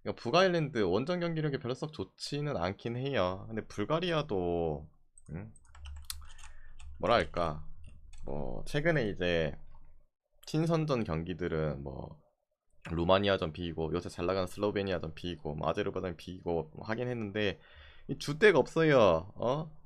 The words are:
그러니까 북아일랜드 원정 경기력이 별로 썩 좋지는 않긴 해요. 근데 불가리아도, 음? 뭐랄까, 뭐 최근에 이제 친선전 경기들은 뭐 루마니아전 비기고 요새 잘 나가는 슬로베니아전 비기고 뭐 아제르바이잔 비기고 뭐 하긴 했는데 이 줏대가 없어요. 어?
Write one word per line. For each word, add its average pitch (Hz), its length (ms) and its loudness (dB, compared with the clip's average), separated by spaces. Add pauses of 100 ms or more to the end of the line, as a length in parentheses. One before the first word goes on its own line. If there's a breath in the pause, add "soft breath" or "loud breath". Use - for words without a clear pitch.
그러니까 - 200 -6
북아일랜드 165 580 2
원정 120 400 2
경기력이 156 400 -2
별로 120 140 -4
썩 151 180 -6
좋지는 143 680 -6
않긴 98 380 -2
해요. 104 520 0
근데 110 180 -6
불가리아도, 95 1200 0 (440)
음? 101 200 -10 (1500 loud breath)
뭐랄까, 85 680 2 (580)
뭐 65 440 -4
최근에 147 420 2
이제 82 480 2 (880)
친선전 151 600 2
경기들은 80 760 -2
뭐 67 360 -10 (720)
루마니아전 92 600 4
비기고 80 420 -4
요새 87 160 -2
잘 87 180 -4
나가는 95 200 0
슬로베니아전 98 680 -2
비기고 78 400 -6
뭐 78 140 0
아제르바이잔 92 480 -2
비기고 85 580 -4
뭐 - 100 -10
하긴 123 220 -4
했는데 104 520 -2 (480 loud breath)
이 143 120 -4
줏대가 156 380 6
없어요. 117 760 6
어? 147 360 -2 (140)